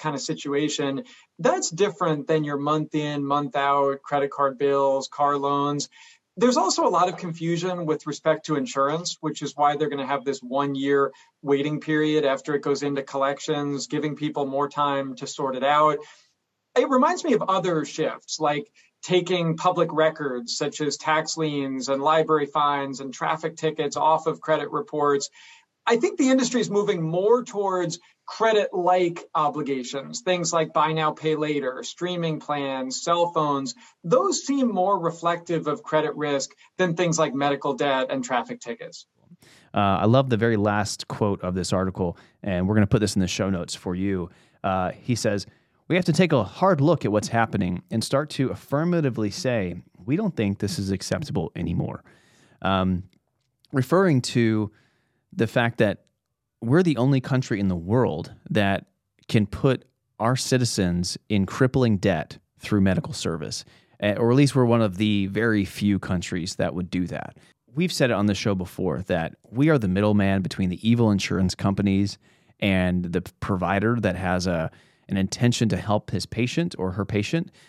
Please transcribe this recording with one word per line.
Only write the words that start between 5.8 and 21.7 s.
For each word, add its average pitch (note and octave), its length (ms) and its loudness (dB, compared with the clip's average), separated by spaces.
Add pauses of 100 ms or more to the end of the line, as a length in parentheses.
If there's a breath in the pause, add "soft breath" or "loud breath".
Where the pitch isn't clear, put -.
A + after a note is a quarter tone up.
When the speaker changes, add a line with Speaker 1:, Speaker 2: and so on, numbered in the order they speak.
Speaker 1:
There's A#3+ 220 2
also E4 300 2
a - 20 2
lot F3+ 200 2
of F3 80 -6
confusion E3+ 680 -4
with D#3 220 -4
respect D#3 400 -2
to D#3 80 -2
insurance, C#3 680 -2
which D#3 220 -6
is C#3 120 -8
why D3 200 2
they're D3 160 -2
gonna C#3 160 -4
have C3+ 180 -4
this C3+ 140 -4
one-year C#3 720 0 (320 loud breath)
waiting C#3+ 360 0
period D3+ 460 2
after C3+ 300 -2
it C#3 80 -4
goes C#3+ 180 0
into C#3+ 220 -2
collections, C#3+ 800 -2
giving D3 300 -4
people C#3+ 320 -4
more C#3 200 0
time C#3 500 -2
to C#3 100 -10
sort C3+ 280 -4
it B2+ 80 -2
out. D3+ 360 4 (760 loud breath)
It D4 140 2
reminds D4 340 2
me D4+ 100 2
of A3 100 2
other F3 420 0
shifts, - 540 -6
like D3 320 -2 (320 soft breath)
taking F3 540 0
public F3 360 2
records D3 640 0
such D3 240 -4
as C#3+ 160 -2
tax D#3 400 -2
liens C#3 500 -4